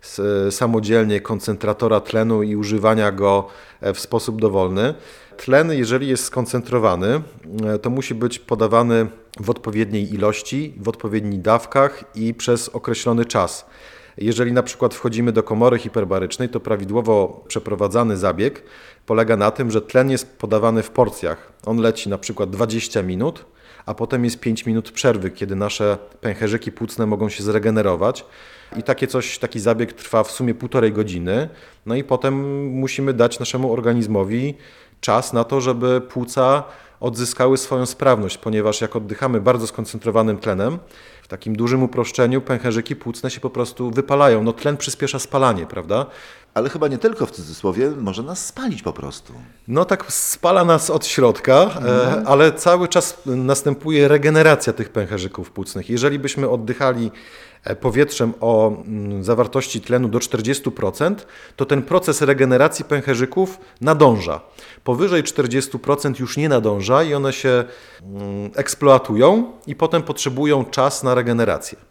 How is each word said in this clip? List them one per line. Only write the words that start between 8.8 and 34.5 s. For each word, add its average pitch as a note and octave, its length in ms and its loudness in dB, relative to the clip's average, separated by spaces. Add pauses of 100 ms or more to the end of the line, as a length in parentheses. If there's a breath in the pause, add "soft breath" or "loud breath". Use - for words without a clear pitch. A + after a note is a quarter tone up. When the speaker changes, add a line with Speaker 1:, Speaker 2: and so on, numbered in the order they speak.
Speaker 1:
w G#2 100 -6
odpowiedniej G#2+ 640 -4
ilości, A#2 680 -4
w G2+ 80 -6
odpowiednich G#2 520 -6
dawkach A#2+ 640 0 (100)
i A2+ 200 -4
przez A#2 340 -2
określony A#2 560 -2
czas. G2 420 -2 (520 loud breath)
Jeżeli A#2 340 0
na B2 100 2
przykład A#2+ 320 -2
wchodzimy A#2 380 -2
do A2 100 2
komory A#2 360 2
hiperbarycznej, G2 720 -2
to A#2+ 120 -6
prawidłowo G#2 880 0
przeprowadzany G#2 680 0
zabieg F#2+ 460 0 (440 loud breath)
polega A2+ 300 2
na G2+ 140 4
tym, A#2 200 -4
że G#2+ 120 0
tlen C3 280 2
jest - 280 -4
podawany A2 440 0
w - 80 -8
porcjach. F#2+ 640 0 (140)
On A2 120 0
leci A2+ 300 0
na G2 100 -4
przykład G2 320 -6
dwadzieścia A2 520 -2
minut, F#2 420 -4 (420 loud breath)
a G#2 80 -6
potem A#2+ 300 -2
jest A#2+ 160 -2
pięć A2+ 260 -4
minut A2+ 240 -2
przerwy, F#2+ 400 0
kiedy G2 260 -6
nasze G2+ 420 -2 (220)
pęcherzyki A2 520 -4
płucne A#2 340 -6
mogą G#2+ 220 -2
się G2+ 140 -8
zregenerować. G#2 840 0 (520 loud breath)
I A2+ 60 -8
takie C3+ 240 -2
coś, - 320 -4
taki A#2 220 -6
zabieg A2+ 320 0
trwa - 320 0
w A2 60 -10
sumie A#2+ 240 -2
półtorej A#2+ 380 0
godziny. G2+ 560 -2 (380 loud breath)
No A2 80 -4
i C3+ 100 -2
potem C#3 600 -2
musimy C3 480 -2
dać A#2+ 240 2
naszemu B2+ 340 -2
organizmowi A#2 840 0 (460 loud breath)